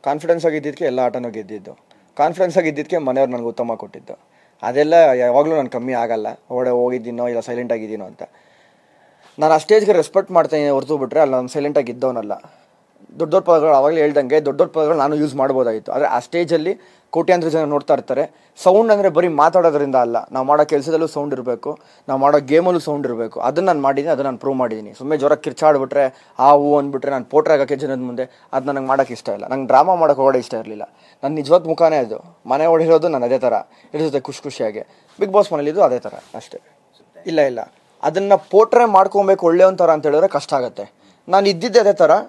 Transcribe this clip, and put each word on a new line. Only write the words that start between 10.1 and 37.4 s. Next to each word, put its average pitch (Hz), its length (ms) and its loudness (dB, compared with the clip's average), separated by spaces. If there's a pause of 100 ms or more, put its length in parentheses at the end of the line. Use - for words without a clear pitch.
ಮಾಡ್ತೀನಿ 151 400 0
ಹೊರತು 135 260 -2
ಬಿಟ್ರೆ 131 200 0
ಅಲ್ಲಿ 131 140 0
ನಾನು 127 180 -6
ಸೈಲೆಂಟ್ 147 260 -2
ಆಗಿ 120 140 -8
ಇದ್ದವನಲ್ಲ. 123 380 -4 (880)
ದೊಡ್ಡ 160 140 -4
ದೊಡ್ಡ 185 140 2
ಪದಗಳು 156 320 4
ಆವಾಗಲೇ 156 240 2
ಹೇಳ್ದಂಗೆ 147 340 2 (100)
ದೊಡ್ಡ 139 140 -4
ದೊಡ್ಡ - 140 2
ಪದಗಳು 156 260 0
ನಾನು 147 200 0
ಯೂಸ್ 147 180 -4
ಮಾಡ್ಬೋದಾಗಿತ್ತು. 131 560 -2
ಆದರೆ 127 200 0
ಆ - 20 -2 (100)
ಸ್ಟೇಜಲ್ಲಿ 170 460 -2 (420)
ಕೋಟ್ಯಾಂತರ 170 400 0
ಜನ 160 80 0 (100)
ನೋಡ್ತಾ 143 240 0
ಇರ್ತಾರೆ. 131 260 -4 (400)
ಸೌಂಡ್ 214 300 4
ಅಂದರೆ 196 240 2
ಬರೀ 180 120 2 (120)
ಮಾತಾಡೋದ್ರಿಂದ 151 640 2
ಅಲ್ಲ, 117 120 -4 (160)
ನಾವು 131 160 -4
ಮಾಡೋ 151 220 4
ಕೆಲಸದಲ್ಲೂ 156 440 0
ಸೌಂಡ್ 143 220 -6
ಇರಬೇಕು, 123 340 -8 (360)
ನಾವು 139 160 -4
ಮಾಡೋ 147 140 4 (140)
ಗೇಮಲ್ಲೂ 170 360 2
ಸೌಂಡ್ 147 220 -4
ಇರಬೇಕು. 113 280 -8 (100)
ಅದನ್ನ 170 240 0
ನಾನು 151 140 0
ಮಾಡಿದ್ದೀನಿ, 143 300 0
ಅದನ್ನ 139 140 -4
ನಾನು 123 140 -10
ಪ್ರೂವ್ 135 180 -2
ಮಾಡಿದ್ದೀನಿ. 110 380 -6
ಸುಮ್ಮನೆ 147 240 -4
ಜೋರಾಗಿ 147 240 0
ಕಿರ್ಚಾಡ್ಬಿಟ್ರೆ, 135 580 0 (400)
ಆ - 20 8 (140)
ಹೂ 147 180 0
ಅಂದ್ಬಿಟ್ರೆ 139 360 -4
ನಾನು 123 180 -8
ಪೋಟ್ರ್ 151 220 4
ಆಗೋಕ್ಕೆ 139 280 -2
ಜನದ 131 260 -6
ಮುಂದೆ, 123 160 -8 (300)
ಅದು 131 160 -4
ನನಗೆ 135 200 -6
ಮಾಡೋಕ್ಕೆ 131 260 0
ಇಷ್ಟ - 200 -10
ಇಲ್ಲ. - 160 -12
ನಂಗೆ 135 180 -6
ಡ್ರಾಮಾ 160 300 4
ಮಾಡೋಕ್ಕೆ 143 240 2
ಹೊರಗಡೆ 131 200 4
ಇಷ್ಟ - 80 -10 (100)
ಇರಲಿಲ್ಲ. 107 240 -14 (340)
ನನ್ನ 143 200 -4
ನಿಜವಾದ 160 220 2 (100)
ಮುಖಾನೇ 156 320 2
ಅದು. 107 140 -10 (340)
ಮನೆ 151 200 0
ಹೊಡಿರೋದು 165 420 2
ನಾನು 123 140 -2
ಅದೇ 131 160 0
ಥರ 117 80 2 (400)
ಇದ್ರ 151 160 -4
ಜೊತೆ 135 200 -4
ಖುಷಿ - 180 -16
ಖುಷಿಯಾಗಿ. 110 360 -8 (360)
Bigg 196 180 -4
Boss 202 160 4
ಮನೇಲಿದ್ದು 156 360 -2
ಅದೇ 123 160 -2
ಥರ - 80 -12 (280)
ಅಷ್ಟೇ. - 180 -20 (720)
ಇಲ್ಲ, 160 80 0 (120)